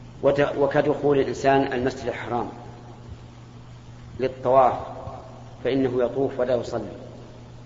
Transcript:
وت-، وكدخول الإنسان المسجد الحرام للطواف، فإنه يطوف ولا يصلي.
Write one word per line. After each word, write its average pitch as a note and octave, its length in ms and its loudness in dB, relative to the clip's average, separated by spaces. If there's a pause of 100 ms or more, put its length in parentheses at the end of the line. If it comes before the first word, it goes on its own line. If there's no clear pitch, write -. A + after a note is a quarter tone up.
(240)
وت-، C#3+ 360 4
وكدخول C#3 600 4
الإنسان C3+ 540 4
المسجد B2 340 -2
الحرام A#2 420 -4 (1700)
للطواف، B2+ 540 4 (920)
فإنه B2+ 400 2
يطوف B2+ 360 -2
ولا B2+ 160 2
يصلي. A2 360 -4 (760)